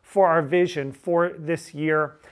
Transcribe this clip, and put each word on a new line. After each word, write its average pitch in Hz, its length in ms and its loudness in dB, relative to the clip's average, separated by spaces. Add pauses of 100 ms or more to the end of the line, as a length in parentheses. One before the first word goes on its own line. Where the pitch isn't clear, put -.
for 196 260 2
our 165 140 4
vision 156 500 0
for 170 440 -2
this 160 380 -8
year. 151 440 -2 (140)